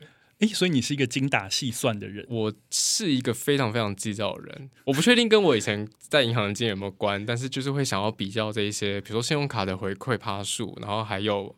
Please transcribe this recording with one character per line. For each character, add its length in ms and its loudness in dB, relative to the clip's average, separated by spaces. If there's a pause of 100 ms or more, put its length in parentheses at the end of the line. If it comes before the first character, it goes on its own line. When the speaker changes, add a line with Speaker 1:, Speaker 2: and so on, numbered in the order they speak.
(400)
Speaker 1:
诶， 80 4
所 200 2
以 40 2
你 100 4
是 120 -2
一 40 0
个 100 2
精 220 0
打 180 0
细 240 -2
算 260 0
的 100 -10
人。 200 -10
Speaker 2:
我 260 0 (160)
是 440 0
一 80 2
个 120 0
非 240 0
常 140 0
非 80 0
常 160 -2
计 180 -6
较 220 -4
的 80 -12
人， 260 -16 (140)
我 80 2
不 100 2
确 140 8
定 140 4
跟 120 8
我 140 6
以 60 2
前 260 -2 (100)
在 260 2
银 120 2
行 140 2
的 40 -2
经 120 -2
验 60 0
有 40 -4
没 100 -6
有 60 -6
关， 340 0
但 120 -2
是 100 -4
就 140 -6
是 100 -2
会 140 0
想 160 0
要 100 0
比 180 -6
较 220 -2
这 120 -2
一 60 0
些， 300 -2
比 140 -10
如 0 -
说 100 0
信 140 0
用 100 0
卡 160 -2
的 140 -2
回 180 -4
馈 220 -2
趴 260 -6
数， 380 -6
然 80 -8
后 120 -2
还 200 -4
有， 360 -2